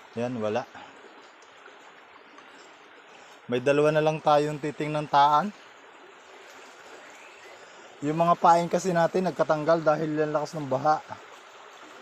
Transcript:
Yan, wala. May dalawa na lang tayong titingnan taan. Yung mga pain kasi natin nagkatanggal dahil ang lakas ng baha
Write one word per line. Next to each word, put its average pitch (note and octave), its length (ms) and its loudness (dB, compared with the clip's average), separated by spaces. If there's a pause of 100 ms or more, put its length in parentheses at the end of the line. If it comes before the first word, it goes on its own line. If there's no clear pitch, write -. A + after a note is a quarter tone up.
(160)
Yan, A#2+ 240 -6
wala. G#2+ 240 -4 (3000)
May B2 80 -2
dalawa C#3+ 320 2
na D#3 80 2
lang D#3 240 -2
tayong D3+ 320 2
titingnan D3+ 560 -6
taan. D3+ 400 4 (2500)
Yung D#3 240 -2
mga E3+ 160 2
pain E3+ 320 4
kasi F3+ 240 -2
natin E3+ 320 0
nagkatanggal D#3+ 560 0
dahil D#3 320 0
ang D3+ 160 -2
lakas D3+ 240 -4
ng C#3+ 160 -6
baha D3 320 0 (1000)